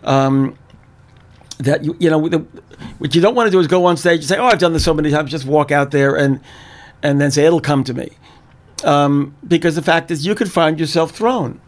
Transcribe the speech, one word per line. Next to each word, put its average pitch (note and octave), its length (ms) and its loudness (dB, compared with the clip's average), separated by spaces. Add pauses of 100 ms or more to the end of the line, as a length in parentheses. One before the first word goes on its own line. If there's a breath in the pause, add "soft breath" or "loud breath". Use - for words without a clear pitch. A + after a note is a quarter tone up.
Um, C3+ 520 0 (1000)
that C#3 240 -2
you, D#3 160 -6
you E3 100 2
know, D#3 200 0
the, D#3+ 100 0 (580 loud breath)
what - 160 -4
you E3 80 4
don't A3 140 2
wanna A3+ 160 2
do F#3 80 4
is E3 80 2
go F3+ 180 2
on F3 120 2
stage E3+ 240 0
and D3 40 -12
say, F#3 120 -2
"Oh, B3 80 -2
I've A3 140 2
done F3 120 2
this D#3+ 140 -2
so E3 80 2
many D3+ 180 -2
times," D3 200 -2
just C#3 140 -8
walk D3 240 0
out C#3+ 220 0
there C#3 240 2
and, C#3 240 0 (640 loud breath)
and C#3+ 160 0
then C#3+ 100 2
say, C#3+ 160 2
"It'll E3 140 4
come C#3+ 240 0
to B2+ 100 -6
me." - 160 -8 (760 soft breath)
Um, C#3+ 500 0 (100)
because E3 300 0
the E3 60 -6
fact E3 300 0
is D3+ 140 -6
you G#3 100 0
could G#3+ 140 -2
find D#3+ 300 0
yourself E3 320 -2
thrown G#3+ 560 -4